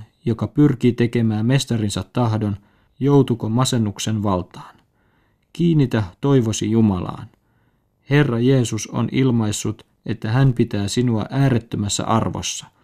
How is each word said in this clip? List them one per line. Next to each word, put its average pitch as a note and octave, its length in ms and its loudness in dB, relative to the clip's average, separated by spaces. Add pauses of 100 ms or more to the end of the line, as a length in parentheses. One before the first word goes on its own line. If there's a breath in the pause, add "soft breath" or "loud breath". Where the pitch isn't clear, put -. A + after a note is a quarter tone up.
(240)
joka A2+ 220 -2
pyrkii C3 460 2
tekemään A2+ 540 0
mestarinsa A2 640 -2
tahdon, G#2+ 440 0 (440 soft breath)
joutuko C3 480 2
masennuksen A2 760 -2
valtaan. F#2 540 -4 (760)
Kiinnitä D3+ 500 2 (180)
toivosi A2+ 500 0
Jumalaan. A2 560 0 (840)
Herra C#3 280 2
Jeesus A#2+ 480 2
on A#2 260 -4
ilmaissut, A#2 760 -2 (200)
että A2 260 -6
hän C3+ 200 4
pitää G#2+ 360 -2
sinua A#2 420 -2
äärettömässä C3 760 -2
arvossa. G#2 640 -4 (180)